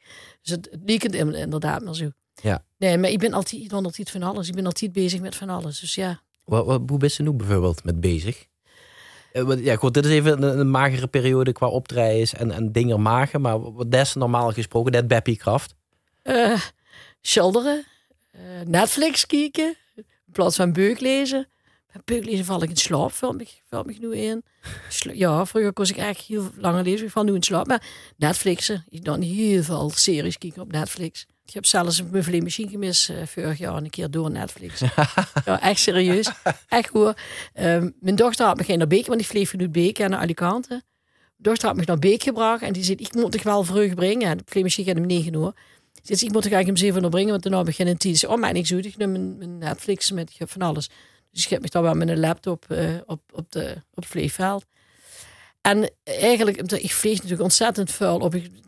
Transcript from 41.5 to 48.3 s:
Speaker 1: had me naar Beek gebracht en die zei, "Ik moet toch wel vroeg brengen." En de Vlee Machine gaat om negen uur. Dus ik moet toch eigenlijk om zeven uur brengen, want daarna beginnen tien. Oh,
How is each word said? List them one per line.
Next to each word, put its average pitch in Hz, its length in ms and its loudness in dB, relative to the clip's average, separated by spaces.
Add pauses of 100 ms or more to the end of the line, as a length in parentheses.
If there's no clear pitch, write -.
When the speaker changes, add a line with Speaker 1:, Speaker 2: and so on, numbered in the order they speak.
Speaker 1:
had - 80 0
me 180 100 0
naar 170 120 2
Beek 196 240 4
gebracht 226 400 0
en 202 100 -4
die 185 120 -4
zei, 185 120 0
"Ik - 180 -10
moet 233 180 0
toch 220 100 -4
wel 202 220 2
vroeg 190 300 0
brengen." 196 340 0
En 160 80 0
de 180 100 -8
Vlee 196 160 0
Machine 185 260 -2
gaat 180 100 0
om 170 80 0
negen 170 280 0
uur. 160 180 -2 (500)
Dus 202 200 0
ik 220 100 -2
moet 214 100 2
toch 202 100 -2
eigenlijk 190 160 4
om 196 80 0
zeven 190 260 2
uur 175 80 2
brengen, 196 200 2
want 196 120 -2
daarna 190 200 0
beginnen 175 360 0
tien. 170 300 0
Oh, 233 100 0